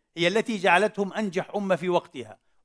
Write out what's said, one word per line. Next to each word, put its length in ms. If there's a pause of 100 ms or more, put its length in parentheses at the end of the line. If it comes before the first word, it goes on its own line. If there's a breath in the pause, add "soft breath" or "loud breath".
(160)
هي 120
التي 300
جعلتهم 540
أنجح 440
أمة 200
في 120
وقتها. 500 (260)